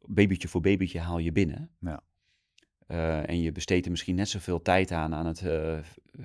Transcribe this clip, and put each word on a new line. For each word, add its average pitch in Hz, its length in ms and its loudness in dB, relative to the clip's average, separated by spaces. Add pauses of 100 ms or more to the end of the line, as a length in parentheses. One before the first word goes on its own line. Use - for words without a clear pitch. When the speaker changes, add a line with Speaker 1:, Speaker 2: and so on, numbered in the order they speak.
Speaker 1:
babytje 95 420 4
voor 90 140 0
babytje 92 380 2
haal 85 180 -4
je 82 140 0
binnen. 85 380 0 (100)
Speaker 2:
Ja. 80 240 -6 (840)
Speaker 1:
Eh, 80 420 -2
en 85 120 2
je 82 100 0
besteedt 90 340 0
er 90 60 -2
misschien 90 240 -2
net 98 140 0
zoveel 87 320 -4
tijd 92 300 2
aan, 80 220 -2
aan 78 120 -4
het, 82 160 -4
eh, 80 400 -2
v-, - 160 -18 (280)